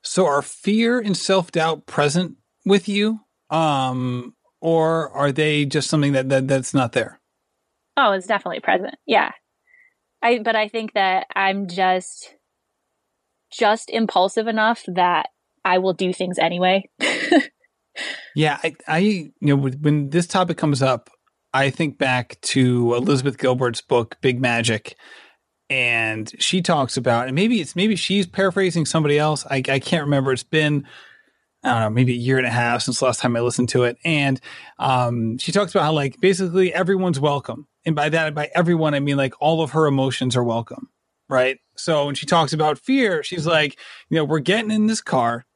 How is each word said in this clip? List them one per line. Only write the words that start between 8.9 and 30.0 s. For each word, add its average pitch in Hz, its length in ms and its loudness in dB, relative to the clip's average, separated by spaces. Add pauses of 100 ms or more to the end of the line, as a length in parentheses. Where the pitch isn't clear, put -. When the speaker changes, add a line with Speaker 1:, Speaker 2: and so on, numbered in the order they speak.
Speaker 2:
Yeah. 226 260 0 (920)
I, 233 180 2
but 220 160 -2
I 214 120 0
think 220 260 -6
that 190 420 0
I'm 196 320 0
just, 185 680 -2 (1160)
just 220 380 0
impulsive 214 580 0
enough 220 400 0
that 175 400 0 (360)
I 185 140 2
will 185 160 2
do 180 200 -2
things 180 260 -4
anyway. 180 500 0 (100)
<laughs> - 0 - (1300)
Speaker 1:
Yeah, 147 300 0
I, 156 120 -4 (120)
I, 160 120 0
you 190 420 0
know, 143 160 4
when, 135 240 -2
when 147 300 0
this 170 140 0
topic 180 320 0
comes 143 240 0
up, 127 280 0 (440)
I 135 160 2
think 147 280 -4
back 127 440 -2
to 123 520 2
Elizabeth 131 440 0
Gilbert's 127 440 0
book, 117 400 0
Big 127 180 0
Magic, 117 560 -2 (720)
and 113 680 -2
she 185 220 -2
talks 151 340 0
about, 123 320 0
and 131 80 -4
maybe 214 240 2
it's, 139 160 -8
maybe 196 220 0
she's 190 280 0
paraphrasing 180 600 0
somebody 147 340 2
else. 151 280 0
I, 139 80 -4 (120)
I 135 120 0
can't 156 260 -2